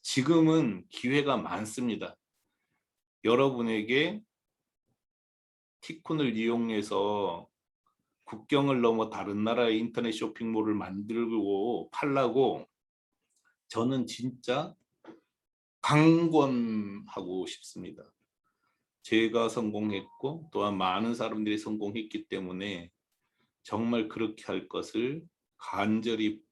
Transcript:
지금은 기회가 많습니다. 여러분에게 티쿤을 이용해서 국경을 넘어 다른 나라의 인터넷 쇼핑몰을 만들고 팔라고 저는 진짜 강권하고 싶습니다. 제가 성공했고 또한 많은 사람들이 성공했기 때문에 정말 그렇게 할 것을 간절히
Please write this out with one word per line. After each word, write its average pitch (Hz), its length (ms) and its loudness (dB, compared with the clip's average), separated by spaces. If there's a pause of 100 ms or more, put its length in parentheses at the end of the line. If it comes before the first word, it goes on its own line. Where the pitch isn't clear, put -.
지금은 156 880 4
기회가 139 460 0
많습니다. 104 800 -4 (1080)
여러분에게 123 960 2 (1600)
티쿤을 151 560 -2
이용해서 104 1120 -2 (800)
국경을 135 520 2
넘어 113 280 4
다른 101 340 -4
나라의 113 360 2
인터넷 117 320 -2
쇼핑몰을 110 640 -2
만들고 104 1160 -2
팔라고 131 760 0 (1000)
저는 120 360 0
진짜 127 680 -4 (1040)
강권하고 117 1700 2
싶습니다. - 560 -14 (1000)
제가 113 480 4
성공했고 107 1040 -4
또한 101 260 0
많은 98 380 0
사람들이 107 420 -2
성공했기 107 680 -6
때문에 92 640 -8 (720)
정말 117 440 0
그렇게 110 380 -6
할 95 220 -4
것을 127 560 -4 (340)
간절히 107 840 0 (120)